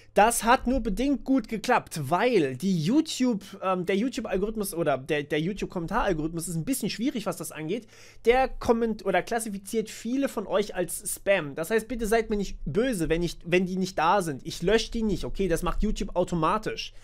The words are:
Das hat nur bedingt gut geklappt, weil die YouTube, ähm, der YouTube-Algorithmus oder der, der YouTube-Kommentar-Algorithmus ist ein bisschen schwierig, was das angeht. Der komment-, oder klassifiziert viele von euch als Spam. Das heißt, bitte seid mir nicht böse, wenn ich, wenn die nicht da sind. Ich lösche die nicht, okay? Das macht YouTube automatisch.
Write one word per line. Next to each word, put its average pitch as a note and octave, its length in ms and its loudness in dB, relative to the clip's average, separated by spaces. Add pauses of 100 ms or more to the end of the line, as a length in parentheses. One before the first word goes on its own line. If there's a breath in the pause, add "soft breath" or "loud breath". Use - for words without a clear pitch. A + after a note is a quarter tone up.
(140 loud breath)
Das G#3+ 300 4
hat B3 220 4
nur B3+ 140 2
bedingt A#3 440 0
gut C4 240 2
geklappt, F#3 600 0
weil F3 460 4
die F3+ 220 0
YouTube, B3 640 2 (200)
ähm, F#3 220 0
der G3 120 2
YouTube-Algorithmus G#3+ 760 -2
oder D3+ 220 2
der, D3 260 -2
der D3+ 180 -2
YouTube-Kommentar-Algorithmus E3+ 1080 -2
ist F3 60 -4
ein D#3 120 -4
bisschen B3 240 -2
schwierig, A#3+ 360 -4
was E3+ 120 -4
das D#3+ 120 -10
angeht. D#3 360 -6 (380 loud breath)
Der C4 240 6
komment-, A3+ 560 0
oder F3+ 180 2
klassifiziert A3 680 -4
viele C4 380 -2
von G#3 180 -6
euch G3+ 280 0
als - 400 -4
Spam. E3 400 0
Das - 160 -6
heißt, A3 180 0
bitte A#3 180 -4
seid A3+ 240 2
mir G#3 60 0
nicht G3 280 -4
böse, F3+ 440 0
wenn E3 140 2
ich, - 220 -2
wenn F3+ 220 4
die F#3 100 -4
nicht F#3 220 -2
da F3+ 240 4
sind. C#3+ 240 -6
Ich - 160 -10
lösche A3 280 2
die A#3 120 -2
nicht, F3+ 220 0
okay? F3+ 240 -2
Das D#3+ 140 0
macht E3+ 200 0
YouTube G#3+ 320 -2
automatisch. F3 800 0 (120)